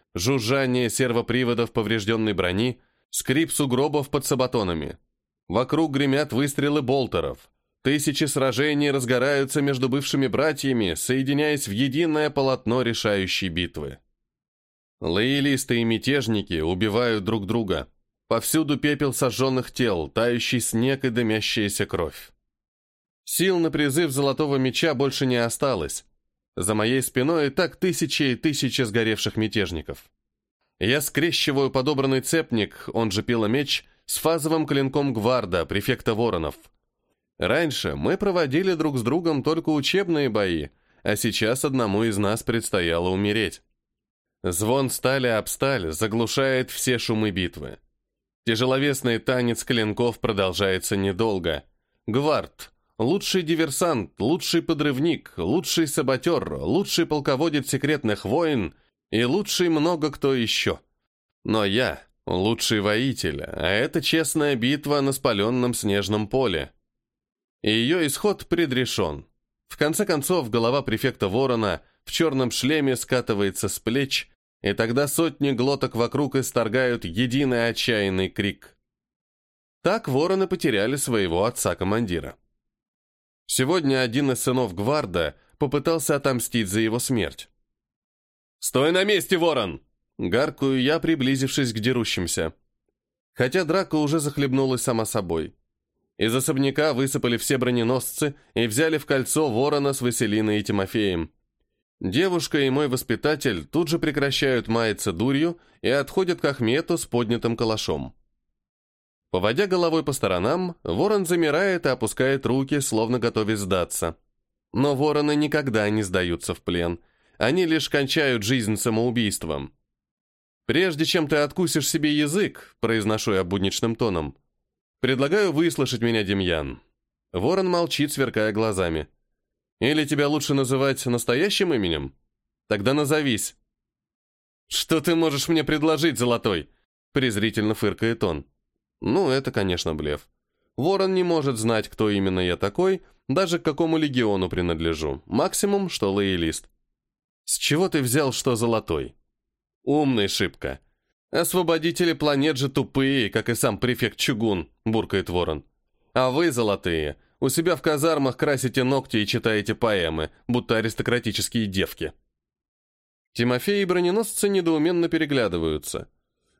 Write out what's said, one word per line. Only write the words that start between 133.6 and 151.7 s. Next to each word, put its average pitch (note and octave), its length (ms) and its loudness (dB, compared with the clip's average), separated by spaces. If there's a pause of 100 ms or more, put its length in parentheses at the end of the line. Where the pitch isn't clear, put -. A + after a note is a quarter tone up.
"Что - 320 -2
ты E3+ 140 2
можешь D#3 340 0
мне D#3+ 160 2
предложить, D#3 540 0
Золотой?" A#2 500 0 (440)
презрительно A2 600 0
фыркает A2 480 0
он. D#2+ 240 -2 (540)
Ну, D3+ 300 2
это, C3+ 200 0
конечно, F2+ 440 0
блеф. D2+ 340 -6 (480)
Ворон F#3+ 380 2
не F3+ 100 2
может D3+ 320 0
знать, A2 320 0
кто G#2+ 220 0
именно F#2+ 300 0
я F2 160 0
такой, F#3 460 0 (260)
даже E3+ 300 0
к - 60 -8
какому D#3+ 320 0
легиону A#2 520 2
принадлежу. E2 800 -2
Максимум, G3 640 0
что G2 240 -2
лоялист. F#2 560 -2 (760)
"С - 120 -4
чего E3+ 320 0
ты D3+ 140 0
взял, C3 300 0
что B2 240 0
Золотой?" G#2+ 600 -2 (680)
"Умный, C3+ 440 2
Шибко. - 520 -4 (500)
Освободители E3+ 840 0